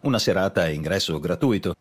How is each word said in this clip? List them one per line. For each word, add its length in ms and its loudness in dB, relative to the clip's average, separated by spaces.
una 180 0
serata 440 2
a 40 2
ingresso 540 -2
gratuito, 600 0